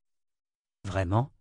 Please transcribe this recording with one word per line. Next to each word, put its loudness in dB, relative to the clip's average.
Vraiment ? 0